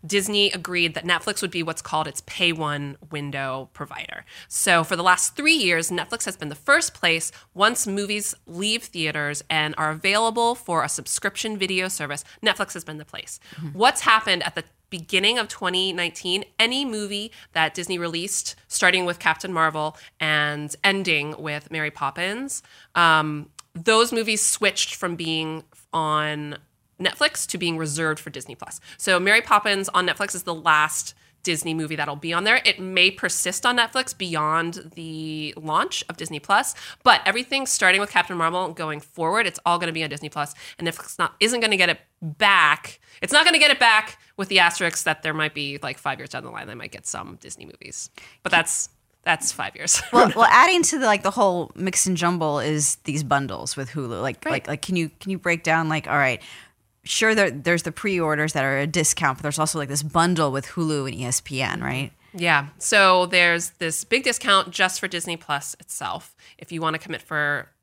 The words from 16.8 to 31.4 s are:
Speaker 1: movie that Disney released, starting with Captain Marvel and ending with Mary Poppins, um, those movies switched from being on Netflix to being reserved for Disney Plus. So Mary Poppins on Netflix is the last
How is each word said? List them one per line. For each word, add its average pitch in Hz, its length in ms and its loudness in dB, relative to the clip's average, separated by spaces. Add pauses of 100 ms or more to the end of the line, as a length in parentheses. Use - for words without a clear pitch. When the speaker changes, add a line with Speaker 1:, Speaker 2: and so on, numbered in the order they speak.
Speaker 1:
movie 214 480 -6 (220)
that 160 200 0
Disney 175 240 -6
released, 170 600 -6 (100)
starting 185 380 2
with 175 140 -2
Captain 165 340 -2
Marvel 156 420 0 (240)
and 147 640 0
ending 170 560 2
with 147 320 -8
Mary 156 200 -4
Poppins, 190 680 -6 (320)
um, 156 560 4 (240)
those 220 380 4
movies 220 340 0
switched - 500 0
from 175 200 -4
being 160 480 -4 (300)
on 151 640 -2 (420)
Netflix - 480 -2
to - 100 -6
being 170 200 -2
reserved 156 420 -2
for 151 120 -16
Disney 127 220 -14
Plus. - 280 -16 (160)
So 185 200 2
Mary 202 240 4
Poppins 202 480 2
on 180 160 2
Netflix 196 300 -2
is 180 80 -8
the 170 100 -6
last 156 600 0 (300)